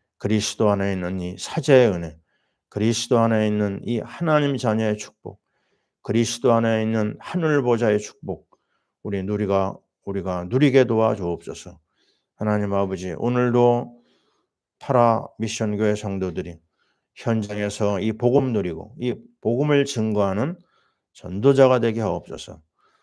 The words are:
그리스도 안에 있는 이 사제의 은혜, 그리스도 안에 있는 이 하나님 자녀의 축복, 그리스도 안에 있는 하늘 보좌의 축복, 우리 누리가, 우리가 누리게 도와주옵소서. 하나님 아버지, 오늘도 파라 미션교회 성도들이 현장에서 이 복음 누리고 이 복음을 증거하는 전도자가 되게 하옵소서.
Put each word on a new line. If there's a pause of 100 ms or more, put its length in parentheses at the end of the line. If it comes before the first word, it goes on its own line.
(180)
그리스도
안에
있는
이
사제의
은혜, (520)
그리스도
안에
있는
이
하나님
자녀의
축복, (600)
그리스도
안에
있는
하늘
보좌의
축복, (520)
우리
누리가, (280)
우리가
누리게
도와주옵소서. (580)
하나님
아버지,
오늘도 (760)
파라 (120)
미션교회
성도들이 (580)
현장에서
이
복음
누리고
이 (260)
복음을
증거하는 (540)
전도자가
되게
하옵소서. (420)